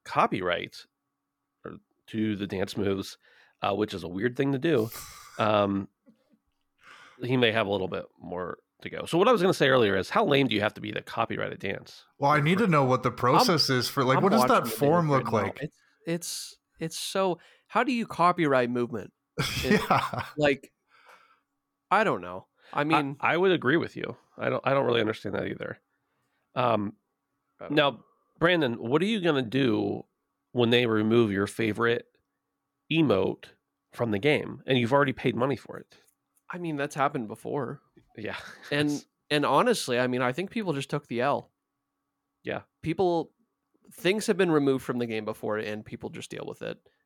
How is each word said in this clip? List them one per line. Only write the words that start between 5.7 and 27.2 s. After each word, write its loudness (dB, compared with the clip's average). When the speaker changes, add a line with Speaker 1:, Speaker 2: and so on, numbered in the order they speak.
Speaker 1:
he 2
may 6
have 2
a 0
little 0
bit -6
more -8
to -12
go. -8
So -2
what 6
I 6
was 2
gonna 4
say 4
earlier 4
is, 0
how 2
lame 4
do 0
you 2
have 0
to -16
be -8
to -6
copyright -4
a -14
dance? -10
Speaker 2:
Well, 2
I 4
need 2
to 2
know 4
what 2
the 0
process 2
Speaker 3:
I'm, 2
Speaker 2:
is -2
for, -2
like, 4
Speaker 3:
I'm 2
Speaker 2:
what 4
does 4
that 4
Speaker 3:
watching 4
the -6
Speaker 2:
form 2
Speaker 3:
videos 0
Speaker 2:
look 2
Speaker 3:
right -
now. 2
Speaker 2:
like? -4
Speaker 3:
It's, -10
it's, -8
it's -8
so, -2
how 0
do 0
you -2
copyright 2
movement? -4
Speaker 2:
<laughs> -4
Speaker 3:
It, 2
Speaker 2:
Yeah. 0
Speaker 3:
like, 0
I 2
don't 0
know. -12
I -2
Speaker 1:
I, 2
Speaker 3:
mean, 0
Speaker 1:
I 0
would 2
agree 2
with -4
you. -8
I -2
don't, -2
I 2
don't 2
really 2
understand -4
that -4
either. -10
Um, 0